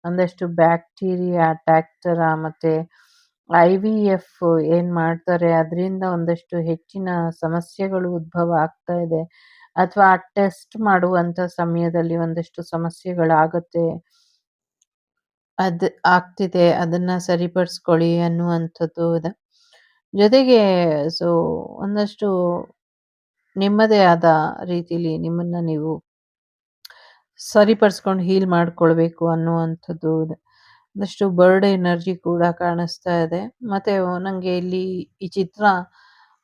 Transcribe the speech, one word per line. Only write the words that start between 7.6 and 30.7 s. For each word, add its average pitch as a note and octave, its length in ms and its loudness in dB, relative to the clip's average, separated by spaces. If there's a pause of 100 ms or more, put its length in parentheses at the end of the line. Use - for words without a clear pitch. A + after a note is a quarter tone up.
ಉದ್ಭವ E3+ 400 -4
ಆಗ್ತಾ E3 420 -4
ಇದೆ. E3 280 -4 (540)
ಅಥವಾ F#3 400 2
ಟೆಸ್ಟ್ - 640 -6
ಮಾಡುವಂಥ F3+ 600 0
ಸಮಯದಲ್ಲಿ E3+ 760 -2
ಒಂದಷ್ಟು E3 460 -6
ಸಮಸ್ಯೆಗಳಾಗತ್ತೆ. E3 1400 -2 (1500)
ಅದ್ F#3 260 -2 (200)
ಆಗ್ತಿದೆ, F3+ 680 2
ಅದನ್ನ F3+ 460 -2
ಸರಿಪಡಿಸ್ಕೊಳ್ಳಿ E3+ 1040 0
ಅನ್ನುವಂಥದ್ದು E3+ 960 -2
ಇದೆ. E3 240 -6 (760)
ಜೊತೆಗೆ A#3+ 440 6 (460)
so E3+ 220 -4 (460)
ಒಂದಷ್ಟು G#3 540 -4 (1300)
ನಿಮ್ಮದೇ G#3 420 4
ಆದ E3+ 260 6 (400)
ರೀತಿಲಿ E3+ 540 -4
ನಿಮ್ಮನ್ನ E3+ 420 -4
ನೀವು D#3+ 440 -4 (1300)
ಸರಿಪಡಿಸ್ಕೊಂಡು G#3 880 2
ಹೀಲ್ F#3+ 240 0
ಮಾಡ್ಕೊಳ್ಬೇಕು E3+ 840 2
ಅನ್ನುವಂಥದ್ದು E3 1000 -4
ಇದೆ. D#3+ 80 -10 (640)